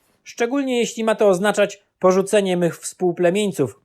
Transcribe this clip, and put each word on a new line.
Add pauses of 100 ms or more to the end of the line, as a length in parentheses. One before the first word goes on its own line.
(240)
"Szczególnie
jeśli
ma
to
oznaczać (160)
porzucenie
mych
współplemieńców,